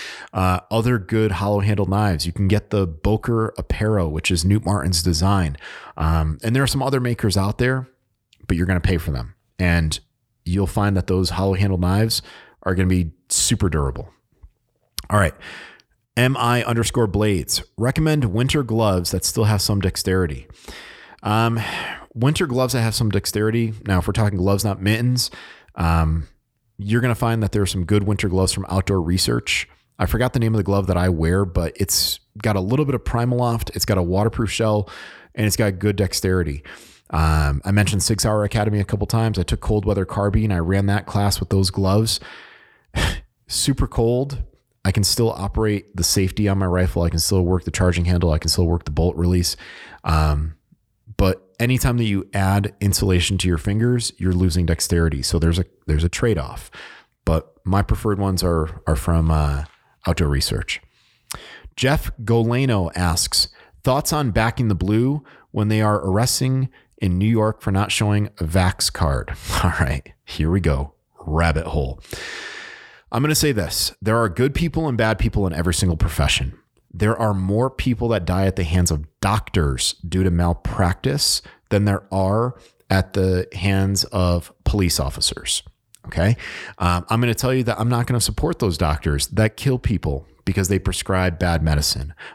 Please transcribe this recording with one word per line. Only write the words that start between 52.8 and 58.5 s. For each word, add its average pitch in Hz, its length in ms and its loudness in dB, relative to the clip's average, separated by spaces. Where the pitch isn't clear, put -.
to 92 100 0
your 85 100 2
fingers, 117 600 0
you're 92 140 0
losing 87 340 2
dexterity. 82 560 0
So - 160 0
there's 82 200 4
a, 90 60 0
there's 78 180 2
a 87 40 2
trade-off. - 600 -2
But 80 400 0
my 101 180 2
preferred 104 360 0
ones 95 260 0
are, 82 420 -2